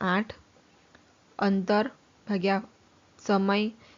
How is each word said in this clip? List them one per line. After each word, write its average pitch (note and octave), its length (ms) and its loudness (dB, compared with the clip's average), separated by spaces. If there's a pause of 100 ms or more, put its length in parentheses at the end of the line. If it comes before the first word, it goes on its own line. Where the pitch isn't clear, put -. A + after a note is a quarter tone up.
આઠ, F#3+ 320 -2 (1080)
અંતર G3+ 520 0 (360)
ભાગ્યા G3 360 0 (560)
સમય G3+ 520 0 (260)